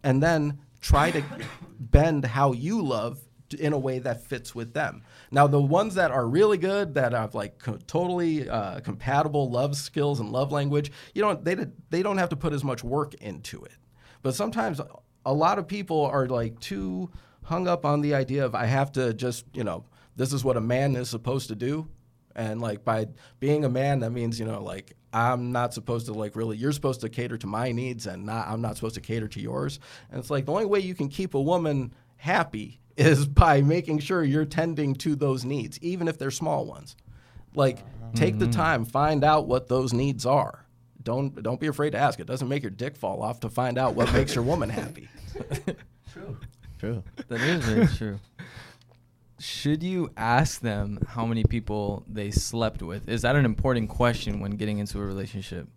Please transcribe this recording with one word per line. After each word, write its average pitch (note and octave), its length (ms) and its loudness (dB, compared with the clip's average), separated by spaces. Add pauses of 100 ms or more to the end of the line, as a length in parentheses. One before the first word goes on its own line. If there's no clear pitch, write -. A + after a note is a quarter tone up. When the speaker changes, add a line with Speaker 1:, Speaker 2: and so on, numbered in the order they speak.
Speaker 1:
and C3+ 180 4
then D3+ 380 2 (220)
try D3 300 6
to D3+ 120 -2 (280)
<coughs> - 280 -20
bend C#3+ 460 6
how C3+ 260 2
you E3 320 -2
love A#2+ 360 -2 (300)
t-, - 120 -8
in D3+ 100 2
a D3 80 0
way C3 200 -2
that A#2+ 260 -4
fits - 280 -10
with A#2 200 -10
them. A#2+ 280 -4 (300)
Now, C#3 160 8
the C#3+ 140 6
ones F3+ 340 4
that F3 160 4
are B2 160 2
really G3 300 6
good, F#3 380 0
that B2+ 180 2
have, A2 200 -2
like, G#2+ 260 -6
co-, A2+ 280 -6
totally, E3+ 640 0
uh, G2 320 -4
compatible C#3 680 0
love C3 280 0
skills C#3+ 420 -2
and G#2+ 100 -4
love C3 220 0
language, C#3+ 400 0 (240)
you G3 60 0
don't, G#3 240 0
they E3+ 100 2
d-, F#3+ 160 -6 (180)
they E3+ 140 0
don't G3 140 0
have F#3 120 0
to E3 60 -2
put D#3 160 -2
as C#3 140 -2
much B2+ 180 -4
work C#3 320 -2
into - 480 -12
it. - 140 -20 (460)
But C3 120 -2
sometimes A3 460 -2 (440)
a C3 80 2
lot D#3+ 240 4
of F3 120 -6
people F#3 340 -2
are, C#3 240 2
like, A#2 320 -2
too F#3 500 -6 (340)
hung F3 240 -2
up F3 180 0
on D3 160 2
the D3 120 2
idea C3+ 320 0
of, A2+ 80 -2
"I A#2 120 -2
have C3+ 280 2
to B2+ 220 0
just, B2 360 -4
you B2+ 120 -6
know, F2+ 200 -4 (320)
this B2+ 160 0
is C3+ 120 -2
what B2+ 140 2
a A2+ 40 2
man C3 340 2
is B2 140 -4
supposed B2 380 -4
to A2+ 80 -6
do." C#3+ 320 -4 (480)
And, A2+ 260 -4
like, G#2+ 240 -6
by A2 220 0 (320)
being D3 260 2
a C3 40 2
man, C3 320 2
that A#2 100 -2
means, A#2 280 -2
you A2 60 -4
know, G#2+ 180 -6
like, - 320 -10 (160)
I'm B2 400 0
not A#2+ 220 0
supposed A#2 320 -4
to, A#2 80 -8
like, G#2+ 220 -6
really, A2 200 -2
you're B2 160 0
supposed C#3+ 300 -2
to A2+ 80 -4
cater A#2+ 300 -6
to C#3+ 80 -8
my A#2+ 240 -2
needs A#2+ 340 -4
and F#2 220 -8
not, A2 200 -4
I'm A2 140 -4
not A2 140 -2
supposed A2+ 200 -6
to G2+ 60 -10
cater A2 280 -4
to - 120 -10
yours. C3+ 380 -4 (320)
And - 80 -8
it's A#2+ 100 -12
like, C#3 160 0
the C#3+ 80 -2
only G#3+ 140 2
way G3+ 120 2
you F#3 140 -4
can C#3+ 160 -2
keep F#3 240 -4
a C#3 80 2
woman D3 520 2 (220)
happy E3 720 -2
<laughs> - 80 -20
is C#3+ 300 6
by C#3+ 360 8
making D3+ 380 4
sure E3+ 240 0
you're D3 220 2
tending D3+ 520 0
to D#3 180 0
those C3+ 280 0
needs, B2+ 380 -6
even E3+ 260 -2
if D#3+ 120 -4
they're C3+ 120 -4
small D3 340 -2
ones. - 300 -16 (600)
Like, C3+ 240 2 (340)
take A2+ 240 4
the - 80 4
Speaker 2:
Mm-hmm. A#2+ 60 2
Speaker 1:
time, C#3 340 2
find D3 380 2
out D3+ 240 6
what B2+ 200 2
those B2+ 260 2
needs B2+ 340 0
are. C3+ 360 2 (380)
Don't, C3+ 400 -2
don't A#2 180 -2
be D#3 80 0
afraid D3 240 0
to G2+ 60 -2
ask. B2 220 2
It E2+ 80 -10
doesn't B2+ 200 -4
make C#3 140 -2
your A2+ 100 -6
dick A#2+ 240 -6
fall G2 280 -4
off A2+ 180 -4
to A2+ 80 -4
find B2 300 0
out B2 160 2
what A#2 180 2
makes C3+ 220 2
your C3 80 0
woman D3 260 0
happy. - 400 -8 (240)
<laughs> - 800 -10
Speaker 3:
True. F#3+ 240 -12 (420)
True. A2+ 240 -6 (240)
Speaker 2:
That A#2 140 -6
is D#3 220 0
very A2+ 240 6
true. G#2 320 -2 (1200)
Should - 420 -2
you F3+ 360 -2
ask A#2+ 440 2
them G#2 460 -2
how A2+ 180 -4
many A#2 180 0
people G#2 640 -2
they G#2 220 -6
slept A2 540 0
with? F2 260 -8
Is A2+ 140 -2
that B2 120 4
an C#3+ 100 6
important A#2 440 0
question A2+ 500 0
when G2+ 120 -4
getting G#2 260 -4
into G#2 220 -6
a G2+ 60 -4
relationship? F#2+ 720 -8